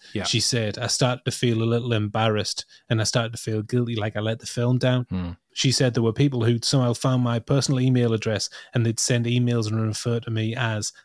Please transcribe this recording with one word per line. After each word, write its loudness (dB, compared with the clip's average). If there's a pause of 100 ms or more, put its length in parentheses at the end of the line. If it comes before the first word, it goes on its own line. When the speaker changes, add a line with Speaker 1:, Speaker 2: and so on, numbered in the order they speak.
(140)
Speaker 1:
Yeah. -4
Speaker 2:
She 0
said, -2
"I -6
started 0
to -2
feel 0
a 0
little 0
embarrassed 0 (240)
and 2
I 0
started 0
to -12
feel -4
guilty, -2
like -4
I -4
let -2
the -16
film 0
down." 2
Speaker 1:
Mm. -4 (180)
Speaker 2:
She 0
said 2
there 2
were 2
people 2
who'd 2
somehow 2
found 0
my 0
personal 0
email 4
address -2 (240)
and 2
they'd 0
send 2
emails 2
and 0
refer -2
to -8
me -2
as -4 (120)